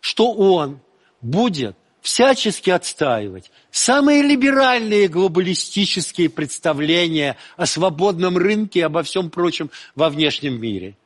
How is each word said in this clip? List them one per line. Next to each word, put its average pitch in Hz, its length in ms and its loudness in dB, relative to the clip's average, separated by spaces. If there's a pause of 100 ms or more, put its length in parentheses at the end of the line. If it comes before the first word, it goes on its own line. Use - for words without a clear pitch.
что 233 320 0
он 175 480 2 (400)
будет 143 560 -2 (240)
всячески - 680 0
отстаивать 113 800 -2 (180)
самые 285 520 4
либеральные 254 880 2
глобалистические 180 1200 -2
представления 156 1040 -2 (220)
о 175 80 -2
свободном 180 720 0
рынке 202 420 0
и 170 40 2
обо 156 200 -2
всём 180 260 -4
прочем 165 400 -4 (240)
во 156 160 2
внешнем 143 520 -2
мире. 101 340 -8 (100)